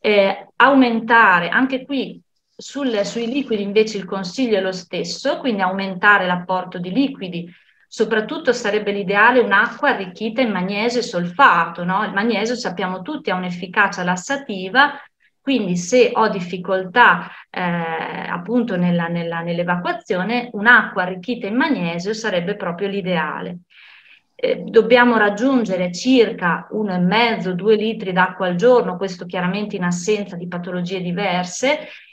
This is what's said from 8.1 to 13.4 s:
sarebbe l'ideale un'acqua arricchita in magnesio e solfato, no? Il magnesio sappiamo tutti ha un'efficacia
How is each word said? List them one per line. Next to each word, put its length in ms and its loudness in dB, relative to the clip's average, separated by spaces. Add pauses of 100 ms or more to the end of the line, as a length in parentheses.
sarebbe 380 -2
l'ideale 480 4
un'acqua 520 2
arricchita 500 -4
in 100 2
magnesio 480 -2
e 60 0
solfato, 800 2
no? 200 -2
Il 80 -6
magnesio 440 0
sappiamo 460 -6
tutti 280 -8
ha 60 -2
un'efficacia 640 -2